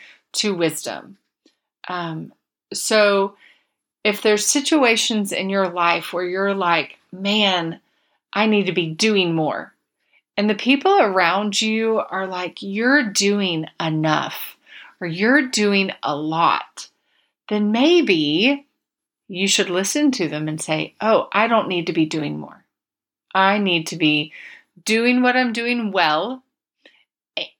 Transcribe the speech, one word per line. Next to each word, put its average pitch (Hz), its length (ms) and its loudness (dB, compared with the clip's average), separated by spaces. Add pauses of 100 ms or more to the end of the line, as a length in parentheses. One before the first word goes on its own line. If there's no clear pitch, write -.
(340)
to 208 200 0
wisdom. 165 640 -4 (720)
Um, 165 440 -8 (400)
so 202 640 2 (680)
if 208 180 -2
there's 208 240 2
situations 233 880 2
in 190 160 -4
your 196 200 0
life 170 440 -2
where 180 120 -4
you're 196 300 -2
like, 170 440 0 (120)
"Man, 190 680 -2 (520)
I 208 140 2
need 208 200 2
to 180 60 -2
be 170 140 -2
doing 180 480 0
more," 151 380 -4 (640)
and 208 140 0
the 208 40 2
people 277 460 2
around 196 600 2
you 220 380 0
are 190 280 -4
like, 180 340 -8
"You're 226 420 0
doing 202 640 0 (140)
enough," 156 760 -2 (440)
or, 175 80 -6
"You're 240 400 2
doing 202 420 2 (140)
a 147 100 -2
lot," 156 720 -2 (600)
then 208 240 0
maybe 233 920 4 (600)
you 190 220 -4
should 196 220 0
listen 247 420 0
to 175 160 -2
them 151 180 -6
and 156 140 -6
say, 156 400 -4
"Oh, 214 320 2
I 220 160 2
don't 226 200 0
need 175 200 -4
to 170 40 -4
be 160 140 2
doing 151 320 -6
more. - 260 -16 (680)
I 196 240 4
need 175 300 0
to 170 80 -8
be 151 360 0 (520)
doing 240 380 2
what 247 140 4
I'm 247 160 0
doing 233 380 -4
well 185 520 0 (1160)